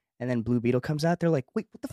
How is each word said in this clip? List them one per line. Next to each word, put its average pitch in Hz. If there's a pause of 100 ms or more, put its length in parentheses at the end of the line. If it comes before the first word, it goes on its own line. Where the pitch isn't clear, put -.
(200)
and 120
then 120
Blue 120
Beetle 120
comes 151
out, 170
they're 170
like, 139
"Wait, 214
what -
the 277